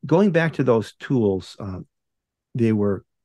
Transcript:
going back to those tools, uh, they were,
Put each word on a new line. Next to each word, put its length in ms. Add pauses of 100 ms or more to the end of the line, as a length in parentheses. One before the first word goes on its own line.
going 260
back 220
to 100
those 300
tools, 640
uh, 200 (760)
they 160
were, 340 (200)